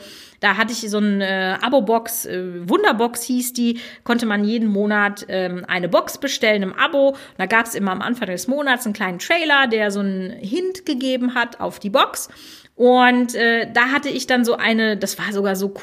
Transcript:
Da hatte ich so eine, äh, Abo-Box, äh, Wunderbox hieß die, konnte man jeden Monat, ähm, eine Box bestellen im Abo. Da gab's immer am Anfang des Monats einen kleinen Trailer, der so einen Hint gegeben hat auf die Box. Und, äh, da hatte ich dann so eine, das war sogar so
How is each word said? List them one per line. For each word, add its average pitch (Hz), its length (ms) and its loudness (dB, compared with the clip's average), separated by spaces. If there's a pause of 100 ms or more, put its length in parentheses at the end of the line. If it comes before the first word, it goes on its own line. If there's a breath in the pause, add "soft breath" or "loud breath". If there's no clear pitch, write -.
(400 loud breath)
Da 196 180 2
hatte 226 160 0
ich 226 160 -6
so 208 80 0
eine, 190 640 0
äh, - 20 0
Abo-Box, 226 640 0
äh, 175 420 -8
Wunderbox 240 540 2
hieß 247 320 -2
die, 233 260 0 (240 loud breath)
konnte 240 220 0
man 208 180 0
jeden 220 240 0
Monat, 202 640 0
ähm, 180 380 -4
eine 175 200 -2
Box 262 300 0
bestellen 214 460 0
im 190 100 -4
Abo. 277 420 2 (220 loud breath)
Da 185 80 -2
gab's 233 300 2
immer 196 160 0
am 185 100 -4
Anfang 240 280 -4
des 180 180 -6
Monats 262 380 0
einen 208 80 -2
kleinen 185 260 -4
Trailer, 302 480 2
der 214 240 0
so 196 80 -4
einen 190 320 -2
Hint 359 560 -6
gegeben 254 480 -2
hat 240 240 -2
auf 185 180 -6
die 202 140 -6
Box. - 380 0 (460 loud breath)
Und, 247 600 4
äh, 233 380 2
da 240 160 4
hatte 285 180 -2
ich 254 180 -4
dann 247 200 2
so 233 100 2
eine, 220 400 2
das 196 240 -6
war 214 140 -6
sogar 196 240 0
so 196 260 -4